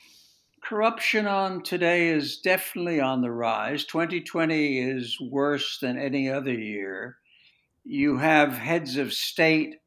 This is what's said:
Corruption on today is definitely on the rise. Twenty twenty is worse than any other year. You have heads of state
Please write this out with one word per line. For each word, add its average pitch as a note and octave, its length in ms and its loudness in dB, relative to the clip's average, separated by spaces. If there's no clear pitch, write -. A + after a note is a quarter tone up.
Corruption A3 640 0
on F#3+ 380 0
today F3 460 2
is D3+ 280 0
definitely F3 600 0
on C3 220 2
the B2 100 0
rise. A#2 540 -2
Twenty E3+ 360 -2
twenty D#3 580 0
is B2+ 400 -4
worse C#3 600 -2
than B2+ 180 -4
any C3+ 320 -2
other C3+ 240 -2
year. G#2+ 640 -8
You C#3+ 340 0
have D3 360 6
heads C3+ 420 -2
of C3+ 180 -2
state D#3+ 640 2